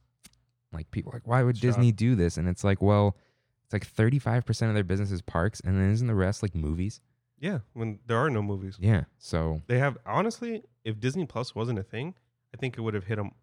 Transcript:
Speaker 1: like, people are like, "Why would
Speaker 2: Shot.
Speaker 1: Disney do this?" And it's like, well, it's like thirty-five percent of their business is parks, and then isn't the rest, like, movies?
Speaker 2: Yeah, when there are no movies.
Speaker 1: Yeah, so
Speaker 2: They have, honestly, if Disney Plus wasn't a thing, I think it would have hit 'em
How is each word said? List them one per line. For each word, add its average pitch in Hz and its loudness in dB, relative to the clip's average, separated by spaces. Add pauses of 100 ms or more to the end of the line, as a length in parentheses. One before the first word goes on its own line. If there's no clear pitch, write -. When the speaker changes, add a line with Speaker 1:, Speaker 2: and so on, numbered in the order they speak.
(720)
Speaker 1:
like, 80 -10
people - -6
are - -12
like, 120 -14
"Why 123 2
would 123 2
Speaker 2:
Shot. 107 -6
Speaker 1:
Disney 120 6
do 117 4
this?" 85 4
And 85 0
it's 90 -4
like, 98 2
well, 101 6 (480)
it's - -16
like 101 -2
thirty-five 120 2
percent 113 0
of 107 0
their 104 2
business 98 -2
is 90 -4
parks, - -2
and 95 0
then 95 4
isn't 117 2
the 113 0
rest, 95 0
like, 101 -4
movies? 82 -4 (400)
Speaker 2:
Yeah, 160 -4 (140)
when 110 -6
there 113 0
are 143 2
no 113 0
movies. 98 -6
Speaker 1:
Yeah, 95 4 (140)
so 80 -4
Speaker 2:
They 123 0
have, 135 -2
honestly, 214 -4 (200)
if 107 -6
Disney 135 -2
Plus 120 -8
wasn't 113 -4
a 95 -8
thing, 131 -10 (380)
I - -18
think 127 -6
it 120 -8
would 110 -4
have 95 -4
hit 107 -4
'em 101 -6 (100)